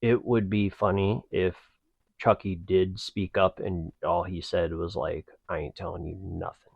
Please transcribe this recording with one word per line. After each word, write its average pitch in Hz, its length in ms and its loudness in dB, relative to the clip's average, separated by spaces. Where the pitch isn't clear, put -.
It 120 220 4
would 110 260 2
be 104 180 2
funny 98 600 2
if 92 260 0
Chucky 98 380 2
did 92 440 0
speak - 360 -4
up 95 240 2
and 85 320 -4
all 85 200 2
he 90 160 -6
said 85 320 0
was 85 240 -4
like, 76 300 -4
I 87 100 -4
ain't - 180 -6
telling 87 280 -8
you 82 160 -8
nothing. 87 360 -8